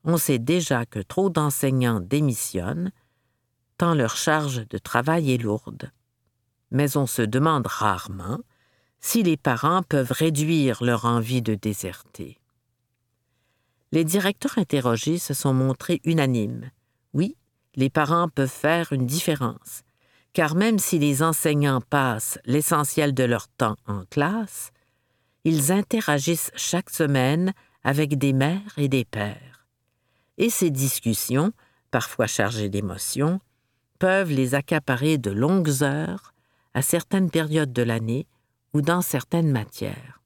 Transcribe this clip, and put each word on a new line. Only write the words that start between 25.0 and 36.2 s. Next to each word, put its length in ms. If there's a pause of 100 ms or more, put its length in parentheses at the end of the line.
ils 300
interagissent 840
chaque 340
semaine 640 (300)
avec 340
des 140
mères 460
et 100
des 160
pères. 640 (680)
Et 120
ces 200
discussions, 840 (380)
parfois 380
chargées 420
d'émotions, 720 (580)
peuvent 320
les 240
accaparer 640
de 140
longues 520
heures 500 (400)